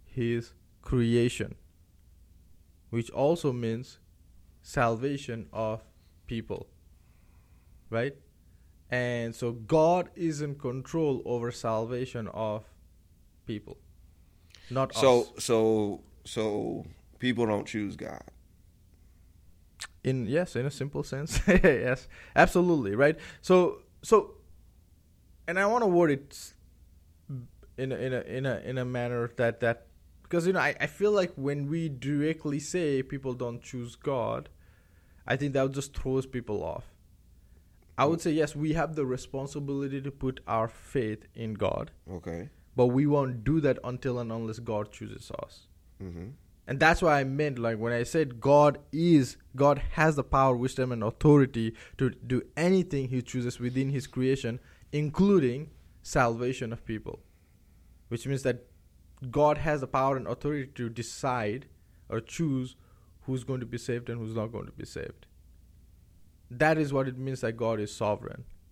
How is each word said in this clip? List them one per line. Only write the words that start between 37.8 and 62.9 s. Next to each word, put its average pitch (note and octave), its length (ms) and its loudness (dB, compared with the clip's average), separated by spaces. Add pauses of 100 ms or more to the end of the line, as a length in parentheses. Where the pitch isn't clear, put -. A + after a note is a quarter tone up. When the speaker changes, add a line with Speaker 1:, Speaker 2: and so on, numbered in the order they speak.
Speaker 1:
I B2+ 80 4
would E3 160 2
say, F3 100 0
yes, D3 240 0
we D3+ 180 -2
have D#3+ 220 -2
the D3 120 -2
responsibility C#3 920 -6
to C3+ 100 -8
put C3 360 -6
our A2+ 200 0
faith A2 680 -6
in A2 220 -8
God. - 360 -2 (180)
Speaker 2:
Okay. F2 400 -10 (260)
Speaker 1:
But B2 120 4
we C3+ 200 2
won't C3 360 0
do D#3 180 2
that C3 220 2
until B2 360 -4
and A#2 120 -6
unless A2+ 280 -6
God G#2+ 320 -6
chooses - 400 -14 (120)
us. - 240 -16 (340)
Speaker 2:
Mm-hmm. F2+ 260 -10 (400)
Speaker 1:
And C#3 120 -2
that's D#3+ 220 6
why D3+ 180 6
I C#3 40 2
meant, C#3 340 -2
like, A2+ 220 -2
when A#2 120 -2
I A#2+ 120 0
said B2+ 360 -2
God C#3+ 380 8 (140)
is, D#3+ 440 6 (200)
God C#3 240 4 (140)
has D#3 220 4
the C3+ 80 0
power, C3+ 320 4
wisdom, B2+ 360 -2
and A2+ 120 -4
authority A#2+ 680 6 (240)
to C3 140 0
do B2 320 -4 (120)
anything E3+ 540 2
he B2+ 140 -2
chooses B2 360 -6
within B2+ 300 -2
his C#3 160 -4
creation, B2+ 540 -2 (320)
including D3+ 800 2 (320)
salvation B2 680 0
of - 140 -10
people. - 340 -8 (920)
Which A#2+ 180 -6
means C3+ 160 -2
that B2 220 -2 (640)
God D3 280 4
has C#3+ 240 0
the B2+ 60 -4
power C3+ 280 2
and B2+ 100 -6
authority C#3 500 -4
to A#2+ 120 -6
decide A#2 800 -4 (420)
or A2+ 140 -4
choose C3 560 -4 (460)